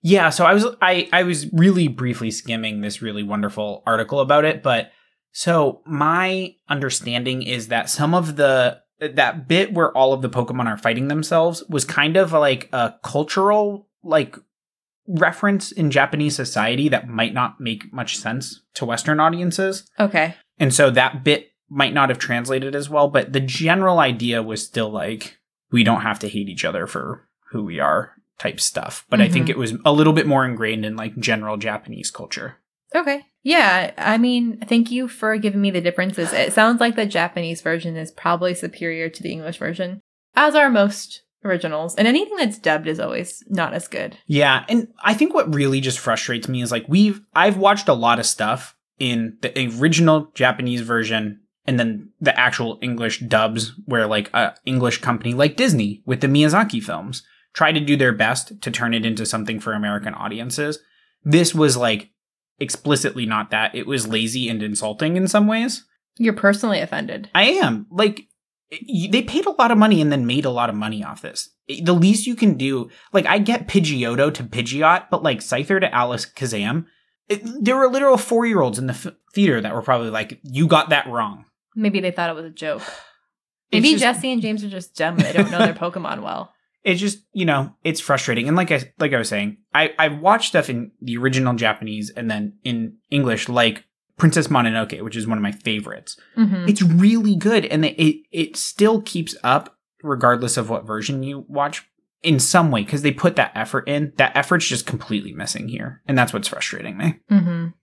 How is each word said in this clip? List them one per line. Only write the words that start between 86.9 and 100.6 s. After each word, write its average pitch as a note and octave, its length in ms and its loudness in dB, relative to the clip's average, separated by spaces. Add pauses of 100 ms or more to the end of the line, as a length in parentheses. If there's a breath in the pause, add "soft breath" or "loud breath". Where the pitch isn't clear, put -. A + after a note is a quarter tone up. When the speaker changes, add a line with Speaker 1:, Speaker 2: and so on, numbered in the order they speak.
Speaker 1:
just, G3+ 200 -4 (120)
you F#3+ 140 -2
know, C#3 280 0 (120)
it's D#3+ 160 -4
frustrating. B2+ 480 -2
And E3 80 2
like F3+ 120 0
I, C#3 300 -2
like D3 140 0
I B2+ 40 0
was A2+ 120 -2
saying, G#2 260 -4 (180)
I, D#3 240 2
I D#3 120 2
watched F#3+ 400 0
stuff D#3 200 0
in A#2+ 220 -6 (100)
the A#2+ 140 -8
original C3 380 0
Japanese G#2+ 560 -2
and A#2 200 -8
then G#2 360 -4
in A#2 320 -6 (140)
English, B2+ 360 0
like A#2 380 0 (320)
Princess D#3+ 320 4
Mononoke, A2+ 520 0
which A2+ 140 -10
is A2 100 -4
one A2+ 120 -2
of G#2+ 40 -2
my G2+ 120 -2
favorites. - 640 -8 (160 soft breath)
Speaker 2:
Mm-hmm. F#3 320 2
Speaker 1:
It's G#3 140 4
really G3 560 6
good. G3+ 280 2
And D#3 200 0
it, - 120 -2
it, D#3 200 4 (160)
it E3 240 -4
still G#3+ 460 2
keeps E3 380 -6
up C3+ 360 0 (260)
regardless B2 540 0
of A2 120 -4